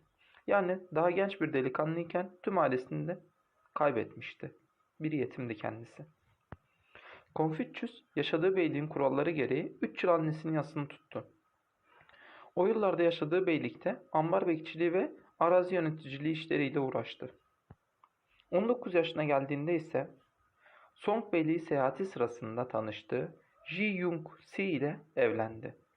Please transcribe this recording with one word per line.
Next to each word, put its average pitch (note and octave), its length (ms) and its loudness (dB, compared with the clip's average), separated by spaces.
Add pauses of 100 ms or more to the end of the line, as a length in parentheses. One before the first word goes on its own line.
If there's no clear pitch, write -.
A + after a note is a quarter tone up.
(460)
Yani F#3 320 4 (160)
daha E3+ 160 4
genç G3 300 0
bir D#3 120 0
delikanlıyken D#3 800 0 (120)
tüm G3 160 0
ailesini D3+ 500 0
de F3+ 100 -6 (560)
kaybetmişti. - 800 -2 (460)
Bir D#3 120 -2
yetimdi B2 440 -4
kendisi. A#2 500 -10 (1300)
Konfüçyüs - 680 -4 (120)
yaşadığı E3 400 2
beyliğin D3+ 320 2
kuralları C#3+ 420 2
gereği D3 520 -2
üç - 220 -2
yıl F#3 60 6
annesinin D#3+ 420 2
yasını C#3+ 360 -2
tuttu. - 380 -12 (1300)
O F3+ 100 4
yıllarda G3 360 2
yaşadığı E3+ 440 2
beylikte E3+ 560 -2 (100)
ambar E3+ 360 2
bekçiliği D#3+ 440 0
ve A3 200 0 (280)
arazi F3+ 340 4
yöneticiliği D#3 600 -2
işleriyle D3 460 0
uğraştı. C3 500 -4 (1200)
On G3 180 2
dokuz A#3+ 260 -2
yaşına D#3+ 300 2
geldiğinde C#3+ 500 0
ise D#3 360 -2 (840)
Song G#3+ 380 -2
Beyliği E3 280 2
seyahati C#3 460 0
sırasında A#2+ 600 -4
tanıştığı A2 680 -4 (280)
Ji F3+ 200 -4
Yung F3 420 -2 (140)
Si - 220 -6
ile D3+ 380 0 (160)
evlendi. A2+ 600 0 (200)